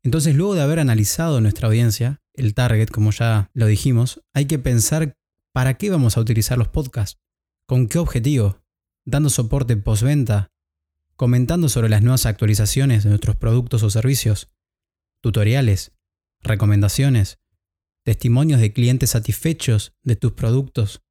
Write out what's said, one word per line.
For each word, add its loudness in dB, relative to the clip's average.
Entonces, 0
luego 0
de 0
haber 0
analizado 0
nuestra 0
audiencia, 0
el -2
target, 0
como 0
ya -2
lo 0
dijimos, 0
hay -2
que -2
pensar -2
para 0
qué -4
vamos 2
a 2
utilizar 0
los 0
podcasts, -6
con 0
qué -2
objetivo, 0
dando 0
soporte -2
postventa, 0
comentando 0
sobre 0
las 4
nuevas 2
actualizaciones 0
de 2
nuestros 0
productos 0
o 2
servicios, -2
tutoriales, 0
recomendaciones, 0
testimonios 2
de 2
clientes 0
satisfechos -4
de -2
tus -2
productos. -4